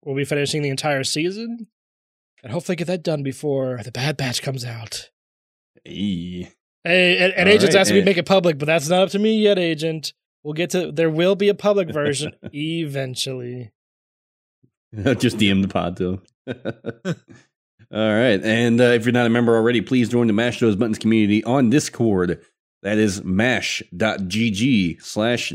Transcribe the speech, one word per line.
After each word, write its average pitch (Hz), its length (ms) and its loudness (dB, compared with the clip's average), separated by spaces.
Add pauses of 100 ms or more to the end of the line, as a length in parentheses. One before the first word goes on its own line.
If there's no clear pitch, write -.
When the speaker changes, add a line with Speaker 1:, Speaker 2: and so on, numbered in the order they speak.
Speaker 1:
We'll 139 120 -8
be 139 100 -2
finishing 143 340 -2
the 147 80 -4
entire 135 340 -2
season, 214 640 -6 (760)
and 110 100 -12
hopefully 175 240 -4
get 160 120 -4
that 180 140 -4
done 151 200 -2
before 135 600 -4
the 120 80 -12
Bad 139 280 -4
Batch 127 240 -4
comes 131 240 -8
out. 113 420 -12 (720)
Speaker 2:
Hey. 90 720 -6 (320)
Speaker 1:
Hey, 180 400 4
and, 190 80 2
and 190 160 2
Speaker 2:
All 208 60 8
Speaker 1:
Agent's 196 200 4
Speaker 2:
right, 196 60 6
Speaker 1:
asking 202 140 2
me 202 60 6
to - 20 -
Speaker 2:
and 180 40 0
Speaker 1:
make 185 120 4
it 156 80 -4
public, 175 320 2
but 147 80 -4
that's 156 240 0
not 180 120 4
up 190 80 2
to 196 80 -4
me 220 220 2
yet, 202 180 4
Agent. 160 540 -4 (300)
We'll 151 100 -8
get 165 180 -4
to, 170 220 -2
there 165 180 0
will 175 260 2
be 202 120 2
a 202 60 2
public 202 340 0
version 147 440 -4 (100)
Speaker 2:
<laughs> - 100 -14
Speaker 1:
eventually. 135 1160 -6 (1200)
Speaker 2:
<laughs> 113 240 0
Just 117 200 0
D 101 120 4
M 98 120 4
the 98 40 2
pod 90 300 -4
to 90 160 -4
him. 95 100 -8 (240)
<laughs> 127 80 -8 (1400)
All 107 220 0
right. 110 300 4
And, 117 360 2
uh, 123 40 6
if 120 200 4
you're 120 80 2
not 120 140 2
a 113 40 2
member 117 260 4
already, 113 240 2
please 123 280 0
join 120 200 2
the 107 40 2
Mash 113 280 0
Those 110 160 4
Buttons 110 220 -2
community 110 440 2
on 127 260 2
Discord. 104 720 0 (420)
That 104 160 -2
is 101 260 0
mash 104 580 0 (140)
dot 98 320 -2
G 110 240 0
G 101 480 0
slash 117 540 -2